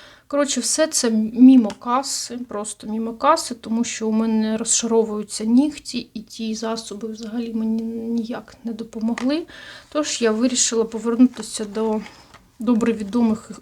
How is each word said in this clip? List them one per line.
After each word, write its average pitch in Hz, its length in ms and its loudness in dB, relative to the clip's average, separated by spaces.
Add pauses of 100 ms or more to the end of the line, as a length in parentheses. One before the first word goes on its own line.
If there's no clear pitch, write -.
(280)
Коротше, 285 320 0
все 311 280 0
це 254 240 0
мімо 226 680 8
каси, 247 580 -4 (100)
просто 208 400 -10
мімо 220 260 -4
каси, 277 420 0
тому 226 280 -2
що 220 240 -6
у 220 40 0
мене 220 460 0
розшаровуються 220 880 0
нігті, 247 680 0
і 220 60 -12
ті 220 360 -8
засоби 226 520 -8
взагалі 220 460 -8
мені 220 300 -2
ніяк 226 800 -6
не 233 100 -6
допомогли. 233 720 -2 (460)
Тож 302 300 -2
я 220 100 4
вирішила 233 540 0
повернутися 226 800 0
до 214 360 -2 (580)
добре 226 340 2
відомих, 220 580 -2 (100)